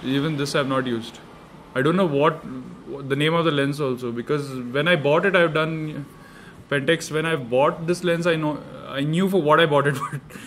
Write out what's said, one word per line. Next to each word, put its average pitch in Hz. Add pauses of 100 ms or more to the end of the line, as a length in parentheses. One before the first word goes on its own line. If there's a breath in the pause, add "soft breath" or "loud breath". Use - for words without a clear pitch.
Even 139
this 143
I've 139
not 131
used. 113 (560)
I 131
don't 160
know 190
what, 156 (440)
what 139
the 135
name 151
of 170
the 165
lens 143
also, 123
because 139 (220)
when 147
I 180
bought 151
it, 190
I've 170
done 156 (640 loud breath)
Pentax. 151
When 156
I 160
bought 143
this 175
lens, 170
I 170
know, 151 (240)
I 135
knew 165
for 190
what 151
I 165
bought 143
it, 143
<laughs> -
but, 143 (260 loud breath)